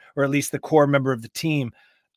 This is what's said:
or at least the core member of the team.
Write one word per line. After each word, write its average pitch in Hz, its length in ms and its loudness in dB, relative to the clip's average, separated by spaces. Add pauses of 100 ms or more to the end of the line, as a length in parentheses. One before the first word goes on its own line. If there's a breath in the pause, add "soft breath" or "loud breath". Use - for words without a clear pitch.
(160 soft breath)
or 139 80 0
at 139 60 0
least 139 220 -2
the - 80 -6
core 147 280 4
member 135 240 0
of 117 120 -4
the 117 60 -14
team. 147 420 -4 (460)